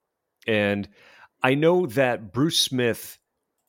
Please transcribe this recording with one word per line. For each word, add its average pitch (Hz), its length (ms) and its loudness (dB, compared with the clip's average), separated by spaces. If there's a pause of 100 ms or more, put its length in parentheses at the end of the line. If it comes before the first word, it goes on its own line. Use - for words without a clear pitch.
(480)
And 101 420 0 (540)
I 131 120 4
know 170 320 2
that 113 460 -2
Bruce 139 260 0
Smith 123 600 -2 (500)